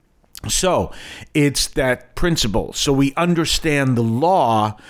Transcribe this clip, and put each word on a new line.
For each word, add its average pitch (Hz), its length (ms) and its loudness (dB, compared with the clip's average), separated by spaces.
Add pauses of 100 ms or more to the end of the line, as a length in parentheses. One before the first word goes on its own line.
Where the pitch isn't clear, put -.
(480)
So 123 440 0 (420)
it's 143 360 0
that 127 460 -2
principle. 113 580 0
So - 200 0
we 139 220 2
understand 156 800 0
the 117 60 2
law, 113 720 2 (120)